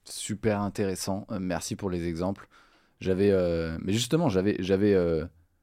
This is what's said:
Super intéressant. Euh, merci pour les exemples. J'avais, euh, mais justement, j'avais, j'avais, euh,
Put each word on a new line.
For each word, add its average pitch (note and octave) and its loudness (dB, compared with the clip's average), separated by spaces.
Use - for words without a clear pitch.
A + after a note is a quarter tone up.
Super G#2 -4
intéressant. G2 -4
Euh, G#2+ -6
merci F#2 -4
pour G2 -6
les F2 -2
exemples. F2 -4
J'avais, F#2+ 4
euh, E2 2
mais F#2+ -2
justement, C3 0
j'avais, F#2+ 2
j'avais, G2 4
euh, E2+ 2